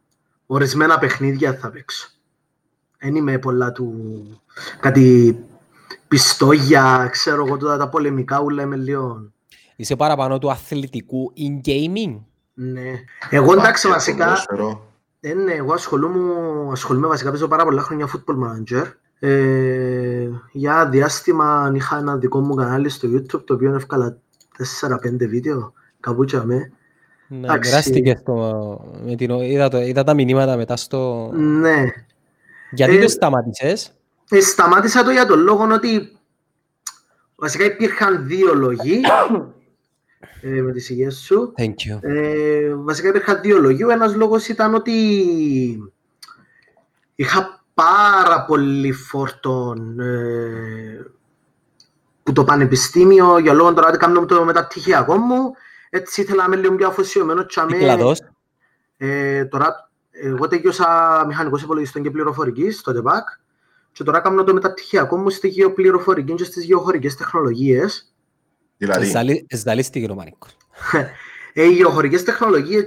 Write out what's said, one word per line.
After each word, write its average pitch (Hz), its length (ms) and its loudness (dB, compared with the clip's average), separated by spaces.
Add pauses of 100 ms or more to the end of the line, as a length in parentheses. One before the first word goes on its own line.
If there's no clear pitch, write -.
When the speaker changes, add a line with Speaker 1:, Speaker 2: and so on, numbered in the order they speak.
(460)
Speaker 1:
ορισμένα 147 520 0
παιχνίδια 135 560 -2
θα 113 160 -14
παίξω. - 380 -16 (880)
Εν 139 160 -6
είμαι 143 240 0
πολλά 127 340 -2
του, 123 200 -8 (880)
κάτι 127 580 6 (680)
πιστόγια, 135 1040 4
ξέρω 147 340 -2
εγώ, 139 100 -2
τώρα 147 200 -2
τα 143 120 -2
πολεμικά, 139 520 -2
ούλα 143 220 -4
είμαι 139 140 -6
λίγο. 127 540 -8 (460)
Speaker 2:
Είσαι 123 200 -6
παραπάνω 135 420 0
του 139 120 -2
αθλητικού 131 840 -8
in 143 320 -8
gaming; 156 520 -4 (340)
Speaker 1:
Ναι. 127 460 -12 (300)
Εγώ, 143 220 6
εντάξει, - 360 4
Speaker 3:
Μπάσκετ, - 40 -
Speaker 1:
βασικά, 139 320 -2
Speaker 3:
ποδόσφαιρο. 107 680 -4 (280)
Speaker 1:
ε, 156 140 -8
ναι, 190 180 -2
εγώ 147 200 -4
ασχολούμαι, 170 600 -2 (400)
ασχολούμαι 131 340 -2
βασικά, 139 240 -2
παίζω 147 180 -4
πάρα 156 160 2
πολλά 139 180 0
χρόνια 151 260 -6
Football - 260 -6 (120)
Manager. 117 460 -6 (260)
Ε, 127 1120 0 (240)
για 147 360 0
διάστημα 147 840 2
είχα 135 240 -4
ένα 143 180 -4
δικό 131 240 -2
μου 143 140 -2
κανάλι 131 340 -2
στο 131 240 -6
YouTube, 135 320 -4
το 135 100 -2
οποίο 135 200 0
έβγαλα 131 420 -4 (400)
τέσσερα-πέντε 123 720 -6
βίντεο, 123 460 -6 (280)
κάπου 123 240 -2
τσάμε. 127 480 -4 (560)
Speaker 2:
Ναι, 135 100 -16
Speaker 1:
Εντάξει. 123 320 -2
Speaker 2:
μοιράστηκες 127 520 2
το, 127 120 -4 (720)
με 120 120 -8
την 120 140 -4
ο-, 123 120 -4
είδα 135 260 0
το, 123 120 -2
είδα 127 240 -2
τα 147 100 4
μηνύματα 131 420 2
μετά 117 200 -4
στο 120 580 -6
Speaker 1:
Ναι. 151 500 2 (840)
Speaker 2:
Γιατί 131 260 4
Speaker 1:
Ε, 196 40 8
Speaker 2:
το 214 80 6
σταμάτησες; 135 840 -2 (360)
Speaker 1:
ε, 196 120 6
σταμάτησα 196 640 4
το 254 60 2
για 254 160 4
τον 160 140 6
λόγο 208 320 4
ότι... 220 460 -2 (1200)
Βασικά 151 280 -2
υπήρχαν 196 640 0
δύο 180 280 2
λόγοι. 135 460 0
<coughs> - 100 2 (1300)
Ε, 135 60 -10 (120)
με 131 120 -4
τις 123 180 -10
υγείες 135 340 -4
σου. 240 340 0
Speaker 2:
Thank 120 100 -2
you. 107 320 -10
Speaker 1:
Ε, 151 720 -2
βασικά 147 340 -4
υπήρχαν 196 320 0
δύο 196 180 4
λόγοι. 139 260 4
Ο 240 60 2
ένας 226 240 2
λόγος 220 340 0
ήταν 220 260 0
ότι 226 180 -2 (2250)
είχα 190 460 -2 (140)
πάρα 180 720 4
πολύ 139 480 0
φόρτο, 131 800 -6 (240)
ε, 113 1080 -8 (1160)
που - 100 -2
το 139 120 4
πανεπιστήμιο, 170 920 6
για 156 140 4
λόγω 170 220 6
τώρα 165 140 4
ότι 165 100 2
κάνω 175 260 2
το 175 200 2
μεταπτυχιακό 165 720 0
μου, 254 360 0 (380)
έτσι 180 300 -6
ήθελα 196 260 0
να 190 80 2
είμαι 190 80 -2
λίγο 190 140 2
πιο 190 120 2
αφοσιωμένο 185 540 -2
και - 120 -10
Speaker 2:
Τι 175 60 -4
Speaker 1:
αμέ-, 165 180 -2
Speaker 2:
κλάδος; 131 420 2 (760)
Speaker 1:
ε, 139 480 -4
τώρα, 139 460 -4 (200)
εγώ 135 380 -6
τελειώσα 165 800 2
μηχανικός 147 360 -4
υπολογιστών 151 400 -6
και 143 80 -4
πληροφορικής 147 680 -4
στο - 140 -6
τεπακ 135 360 -2 (640)
και - 120 -12
τώρα 151 160 0
κάνω 190 240 2
το 190 100 4
μεταπτυχιακό 185 600 -2
μου 196 140 0
στοιχείο 190 420 0
πληροφορική 180 640 2
και 175 100 -4
στις 175 200 -12
γεωχωρικές 165 520 0
τεχνολογίες. 135 920 -2 (680)
Speaker 3:
Δηλαδή; 98 280 -2
Speaker 2:
Εσδαλί-, 120 420 -2
εσδαλίστηκε 117 600 -4
ο 98 40 -10
Μάνικος. - 420 -20 (360)
Speaker 1:
<laughs> 139 140 0 (520)
Ε, 160 60 4
οι 175 80 8
γεωχωρικές 165 500 2
τεχνολογίες 202 640 0